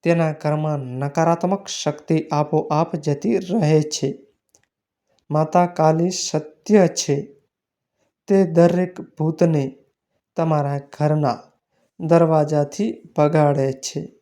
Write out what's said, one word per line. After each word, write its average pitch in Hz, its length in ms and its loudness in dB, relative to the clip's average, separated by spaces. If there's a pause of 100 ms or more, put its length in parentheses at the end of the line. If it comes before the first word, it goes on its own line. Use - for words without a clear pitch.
તેના 165 280 2
ઘરમાં 151 480 -2
નકારાત્મક 160 880 -2
શક્તિ 151 640 -4
આપોઆપ 151 640 -2
જતી 151 420 -2
રહે 175 440 2
છે. 147 380 -6 (1080)
માતા 156 360 2
કાલી 165 460 0
સત્ય 180 760 0
છે. - 480 -4 (920)
તે 196 180 4
દરેક 175 560 2
ભૂતને 156 760 -2 (580)
તમારા 147 420 -2
ઘરના 147 600 -2 (640)
દરવાજાથી 156 1160 0
ભગાડે 147 540 2
છે. - 500 -10